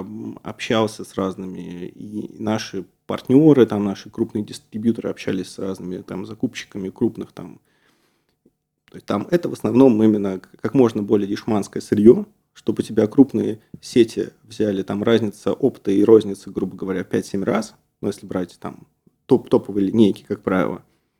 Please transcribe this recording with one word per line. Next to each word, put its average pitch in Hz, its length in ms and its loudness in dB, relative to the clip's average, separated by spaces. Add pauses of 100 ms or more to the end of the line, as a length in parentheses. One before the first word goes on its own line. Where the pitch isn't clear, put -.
м, 107 440 -14
общался 110 600 -2
с - 120 -18
разными, 90 720 -8
и 104 540 -12
наши 107 420 -6 (220)
партнеры, 131 600 6
там, 104 180 -2
наши 101 260 -8
крупные 113 340 -6
дистрибьюторы 107 680 -6
общались 95 420 -8
с - 60 -16
разными, 92 440 -10
там, 95 240 -12
закупщиками 107 640 -10
крупных, - 420 -14
там, - 280 -18 (1300)
то - 60 -20
есть - 100 -20
там 104 240 -4
это - 200 -2
в - 40 -8
основном 113 480 4
именно 101 380 2
к-, - 100 -20 (120)
как 110 120 -6
можно 113 280 2
более 101 260 0
дешманское 104 540 -4
сырье, 123 440 6 (280)
чтобы - 280 -4
у - 20 -8
тебя 107 240 0
крупные 107 520 2 (220)
сети 110 480 0 (140)
взяли, 101 400 -4
там 101 200 -6
разница 107 500 0
опта - 380 -2
и 101 120 4
розницы, 101 480 4
грубо 95 240 -6
говоря, 95 280 -6
пять-семь 98 400 -4
раз, - 300 -2 (280)
ну, 104 60 -4
если 101 180 -8
брать 90 340 -6
там - 260 -14 (400)
топ-, - 240 4
топовые 101 380 0
линейки, 101 400 4
как 101 140 -6
правило. 92 400 -2 (380)